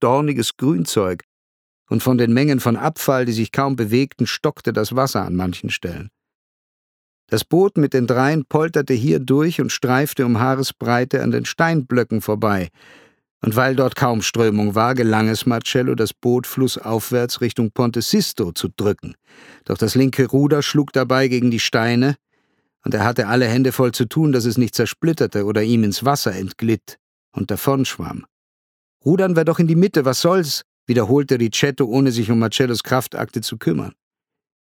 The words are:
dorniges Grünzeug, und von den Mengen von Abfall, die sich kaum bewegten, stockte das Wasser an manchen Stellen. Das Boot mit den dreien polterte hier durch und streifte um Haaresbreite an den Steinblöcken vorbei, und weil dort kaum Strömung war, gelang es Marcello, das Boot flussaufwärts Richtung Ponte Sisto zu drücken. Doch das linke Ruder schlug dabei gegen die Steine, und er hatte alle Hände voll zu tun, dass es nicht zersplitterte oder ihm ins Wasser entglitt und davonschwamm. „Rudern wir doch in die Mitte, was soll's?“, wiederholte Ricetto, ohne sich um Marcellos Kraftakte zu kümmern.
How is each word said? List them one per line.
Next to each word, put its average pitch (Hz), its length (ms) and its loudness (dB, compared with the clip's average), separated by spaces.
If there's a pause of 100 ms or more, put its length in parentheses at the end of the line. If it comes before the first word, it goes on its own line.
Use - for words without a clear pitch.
dorniges 135 560 0
Grünzeug, 98 640 -2 (680)
und 113 140 -2
von 127 160 2
den 117 140 2
Mengen 135 260 2
von 117 180 0
Abfall, 131 500 -2
die 120 60 -2
sich 110 200 -4
kaum 139 240 -2
bewegten, 123 500 -2
stockte - 460 -4
das 110 240 -2
Wasser 131 280 -2
an 90 120 -4
manchen 90 340 -4
Stellen. 87 400 -10 (1160)
Das - 160 0
Boot 185 320 2
mit 147 160 2
den 123 140 0
dreien 131 380 0
polterte 151 500 0
hier 147 260 0
durch 143 400 0
und 123 100 -2
streifte 131 540 0
um 117 160 2
Haaresbreite 127 840 0
an 117 100 0
den 120 120 -2
Steinblöcken 123 800 0
vorbei, 104 480 -2 (720)
und 107 120 0
weil 131 220 0
dort 127 180 0
kaum 120 280 0
Strömung 104 520 0
war, 117 200 2
gelang 110 340 2
es 110 160 -2
Marcello, 127 500 0
das 107 200 -2
Boot 123 320 -2
flussaufwärts 120 960 -4
Richtung 117 280 -2
Ponte 120 300 0
Sisto 117 520 -2
zu - 220 -6
drücken. - 400 -4 (520)
Doch - 100 -2
das 110 180 0
linke 131 320 2
Ruder 143 360 2
schlug 143 300 0
dabei 131 360 2
gegen 123 220 2
die 113 100 0
Steine, 120 560 0 (680)
und 120 100 -2
er 107 100 0
hatte 117 220 0
alle 120 200 2
Hände 123 260 2
voll 127 200 2
zu 120 140 -2
tun, 156 260 0
dass 120 140 0
es 113 100 -2
nicht 120 180 0
zersplitterte 147 720 -2
oder 107 180 0
ihm 113 220 2
ins 101 200 -2
Wasser 139 280 0
entglitt 98 640 -4 (340)
und - 180 -6
davonschwamm. 123 720 -4 (800)
„Rudern 180 320 2
wir 165 80 4
doch 160 140 0
in 175 80 4
die 160 100 2
Mitte, 170 280 4
was 127 160 0
soll's?“, 170 420 0 (240)
wiederholte 123 520 2
Ricetto, 131 460 0
ohne 131 280 2
sich 113 180 0
um 117 80 2
Marcellos 113 460 0
Kraftakte - 560 -2
zu 110 180 -8
kümmern. - 340 -4 (680)